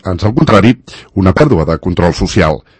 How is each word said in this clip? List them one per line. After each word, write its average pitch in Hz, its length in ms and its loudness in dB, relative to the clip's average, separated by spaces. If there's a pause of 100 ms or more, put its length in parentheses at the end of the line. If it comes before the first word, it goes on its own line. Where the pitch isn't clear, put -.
ans 95 240 -4
al 120 80 -4
contrari, 120 400 2 (380)
una 95 180 2
pèrdua 131 320 0
de 80 160 -4
control 85 320 -2
social. 80 480 -2 (180)